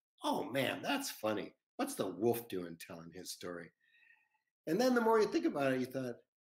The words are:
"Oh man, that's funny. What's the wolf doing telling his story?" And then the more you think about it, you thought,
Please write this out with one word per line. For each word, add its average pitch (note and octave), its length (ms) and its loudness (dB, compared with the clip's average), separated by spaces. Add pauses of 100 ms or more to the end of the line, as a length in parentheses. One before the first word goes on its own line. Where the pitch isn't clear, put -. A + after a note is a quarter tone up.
(240)
"Oh C#4 280 0
man, G2 320 0
that's C4+ 280 -2
funny. - 440 -2 (220)
What's C#4 180 -4
the G#2+ 120 0
wolf A2 420 0
doing F2 300 -6
telling E2+ 340 -14
his F2 180 -12
story?" F2 400 -10 (960)
And E3+ 120 0
then B3+ 140 4
the A#3+ 80 4
more A3 180 6
you G#3 80 6
think E4 180 0
about C#3 280 2
it, C3 60 2
you B2+ 80 0
thought, B2+ 300 -6 (400)